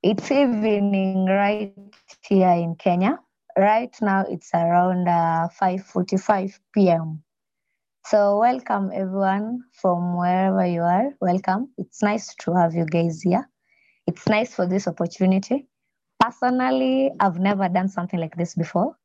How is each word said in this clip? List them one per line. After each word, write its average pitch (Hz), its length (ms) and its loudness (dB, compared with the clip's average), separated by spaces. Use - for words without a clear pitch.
it's 202 300 0
evening 202 920 0
right 202 480 0
here 185 300 4
in 170 240 0
Kenya. 190 440 0
Right 214 440 2
now 196 280 0
it's - 240 -10
around, 175 560 2
uh, 165 400 0
five 185 340 -4
forty-five 190 760 -2
P 196 160 4
M. 160 320 -2
So 202 340 2
welcome 226 540 -2
everyone 196 680 -4
from 175 420 -2
wherever 185 500 0
you 170 180 -2
are. 185 260 2
Welcome. 190 580 -2
It's - 240 -14
nice 208 320 -2
to 165 100 -2
have 170 200 2
you 170 100 -2
guys 165 360 -2
here. 190 280 -2
It's - 180 -6
nice 214 300 0
for 185 100 -2
this 185 220 -2
opportunity. 190 800 0
Personally, 262 1000 0
I've 185 180 0
never 196 320 0
done 185 180 0
something 180 320 -4
like 160 160 -6
this 170 200 -4
before. 196 500 -2